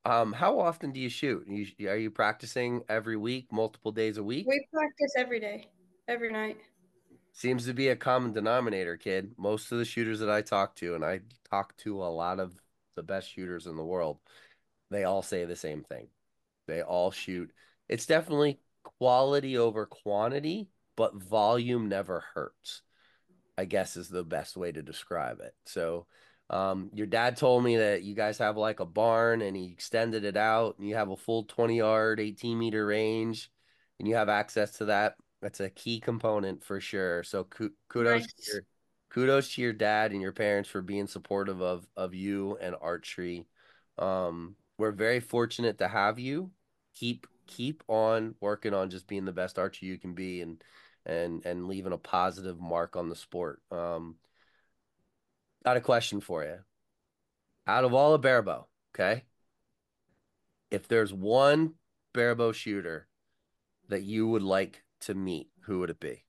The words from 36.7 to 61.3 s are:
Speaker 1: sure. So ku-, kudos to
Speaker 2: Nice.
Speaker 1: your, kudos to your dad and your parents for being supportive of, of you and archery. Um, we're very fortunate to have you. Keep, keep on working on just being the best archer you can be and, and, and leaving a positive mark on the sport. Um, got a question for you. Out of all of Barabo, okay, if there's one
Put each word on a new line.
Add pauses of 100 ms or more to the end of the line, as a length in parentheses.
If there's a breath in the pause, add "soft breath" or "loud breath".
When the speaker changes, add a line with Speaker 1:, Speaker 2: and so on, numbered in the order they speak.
Speaker 1:
sure.
So
ku-, (160)
kudos
to
Speaker 2:
Nice.
Speaker 1:
your, (480)
kudos
to
your
dad
and
your
parents
for
being
supportive
of, (100)
of
you
and
archery. (500 soft breath)
Um, (200)
we're
very
fortunate
to
have
you. (440)
Keep, (200)
keep
on
working
on
just
being
the
best
archer
you
can
be
and, (440 soft breath)
and,
and
leaving
a
positive
mark
on
the
sport.
Um, (1500)
got
a
question
for
you. (1120)
Out
of
all
of
Barabo, (300)
okay, (1500)
if
there's
one (400)